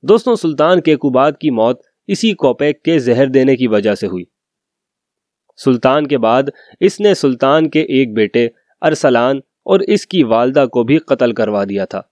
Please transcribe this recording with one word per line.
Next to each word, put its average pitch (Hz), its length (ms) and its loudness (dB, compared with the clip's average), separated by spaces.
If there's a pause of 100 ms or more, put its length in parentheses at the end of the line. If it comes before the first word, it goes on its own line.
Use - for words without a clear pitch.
दोस्तों, 220 320 2
सुल्तान 165 460 0
केकुबाद 143 560 0
की 156 140 -4
मौत 117 300 0 (280)
इसी 202 260 0
कोपेक 143 460 -2
के 160 180 0
जहर 123 300 0
देने 131 260 2
की 123 140 -2
वजह 104 260 0
से 104 120 -8
हुई। 90 180 -8 (1300)
सुल्तान 135 460 0
के 139 120 -2
बाद 127 340 0 (300)
इसने 202 340 2
सुल्तान 139 520 0
के 156 240 -2
एक 131 220 0
बेटे 113 360 0 (320)
अरसलान 139 600 0 (240)
और 190 200 0
इसकी 196 400 -2
वालदा 127 420 2
को 120 160 -2
भी 135 140 0 (120)
कत्ल 123 240 0
करवा 104 320 -2
दिया 98 200 -6
था। - 260 -10